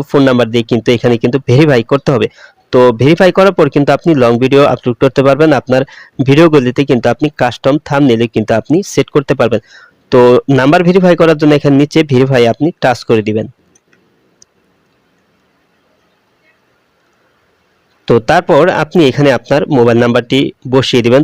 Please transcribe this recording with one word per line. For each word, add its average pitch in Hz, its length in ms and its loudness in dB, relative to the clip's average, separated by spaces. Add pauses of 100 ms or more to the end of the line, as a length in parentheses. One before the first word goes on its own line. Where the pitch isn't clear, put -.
ফোন 143 180 0
নাম্বার 123 260 0
দিয়ে 117 180 -2
কিন্তু 113 240 -2
এখানে 120 280 0
কিন্তু 123 140 -2 (100)
ভেরিফাই 135 340 2 (100)
করতে 139 240 -2
হবে। 107 120 -2 (460)
তো 127 60 2 (220)
ভেরিফাই 170 360 2
করার 190 200 2
পর 165 80 2 (100)
কিন্তু 147 220 0
আপনি 175 140 -2 (120)
লং 117 80 2 (120)
ভিডিও 135 180 2 (120)
আপলোড 123 300 -6
করতে 135 240 0
পারবেন, 143 220 2 (100)
আপনার 127 220 -2 (460)
ভিডিওগুলিতে 143 600 2
কিন্তু 123 240 -2
আপনি 151 140 -4 (140)
কাস্টম 135 340 -2 (120)
থাম্বনেইলে 123 480 0
কিন্তু 110 240 -2
আপনি 143 180 -2 (160)
সেট 135 220 -2
করতে 147 240 -2
পারবেন। 113 220 -2 (500)
তো 127 80 2 (400)
নাম্বার 147 280 2
ভেরিফাই 180 340 2
করার 160 200 2
জন্য 151 180 2
এখানে 143 220 0
নিচে 151 180 -2 (120)
ভেরিফাই 131 320 2 (100)
আপনি 147 140 -4 (160)
টাচ 127 160 -2 (100)
করে 113 180 0
দিবেন। 110 200 -6 (4000)
তো 120 80 0 (140)
তারপর 160 340 0 (200)
আপনি 160 260 -2
এখানে 143 200 0 (100)
আপনার 143 220 -4 (160)
মোবাইল 117 260 2
নাম্বারটি 123 360 -2 (340)
বসিয়ে 127 320 0
দিবেন, 127 180 2